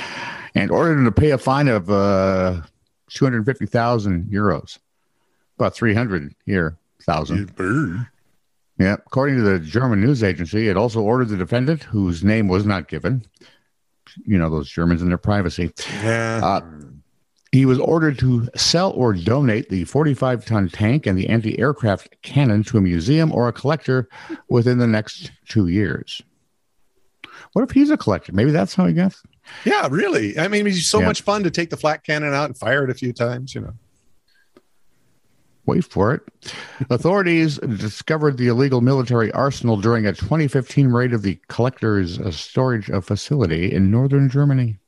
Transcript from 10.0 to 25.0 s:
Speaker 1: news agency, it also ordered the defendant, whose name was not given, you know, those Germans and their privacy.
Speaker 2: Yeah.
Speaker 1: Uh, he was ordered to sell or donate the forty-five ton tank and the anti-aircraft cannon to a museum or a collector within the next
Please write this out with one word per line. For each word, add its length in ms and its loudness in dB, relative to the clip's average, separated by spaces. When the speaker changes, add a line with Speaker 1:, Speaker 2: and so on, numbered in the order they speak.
Speaker 1:
news 240 2
agency, 440 -2
it 80 0
also 240 0
ordered 280 0
the 80 -2
defendant, 480 -2
whose 400 -2
name 240 2
was 180 0
not 220 -2
given, 360 -4
you 100 2
know, 140 0
those 180 -4
Germans 320 0
and 120 0
their 60 -2
privacy. 520 -2
Speaker 2:
Yeah. 400 -2
Speaker 1:
Uh, 200 0
he 140 6
was 140 4
ordered 400 0
to 280 2
sell 340 0
or 240 2
donate 560 0
the 140 -2
forty-five 600 0
ton 240 0
tank 380 0
and 120 0
the 120 -2
anti-aircraft 880 -2
cannon 440 2
to 120 -2
a 60 6
museum 500 2
or 160 0
a 60 -4
collector 520 -2
within 260 2
the 100 2
next 440 -2